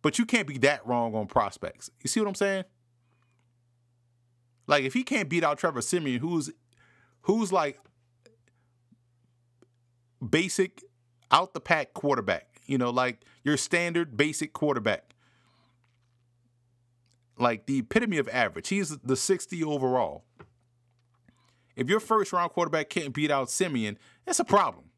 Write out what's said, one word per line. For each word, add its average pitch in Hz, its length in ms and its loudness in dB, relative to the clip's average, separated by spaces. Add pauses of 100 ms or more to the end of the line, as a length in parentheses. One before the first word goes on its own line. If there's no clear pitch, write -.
but 151 180 0
you 233 60 2
can't 226 220 0
be 139 100 -8
that 139 280 4
wrong 117 300 0
on 107 120 -2
prospects. - 640 -2 (120)
You - 80 -4
see 226 100 0
what 208 80 0
I'm 196 80 -6
saying? 196 300 -2 (2000)
Like, 143 160 4
if 135 100 -2
he 254 100 0
can't 208 260 -2
beat 165 140 2
out 147 140 2
Trevor 143 240 -2
Siemian, 139 380 -2
who's, 160 320 -2 (720)
who's, 202 320 0
like, 151 260 0 (2500)
basic, 185 560 0 (480)
out-the-pack 160 600 2
quarterback, 113 720 -2
you 135 120 -2
know, 123 120 0
like, 123 340 -2 (200)
your 147 120 0
standard 170 600 -2
basic 151 340 -2
quarterback. 117 640 -2 (2250)
Like, 120 300 0
the 135 120 0
epitome 214 380 0
of 123 120 0
average. 113 400 -2
He's 175 280 -2
the 127 180 0
sixty 175 480 -2
overall. 127 640 -2 (1500)
If 127 120 -2
your 208 120 2
first-round 190 520 2
quarterback 160 380 -2
can't 143 240 -4
beat 147 180 0
out 135 180 0
Siemian, 120 480 -2 (280)
that's - 140 -2
a - 60 0
problem. 180 520 2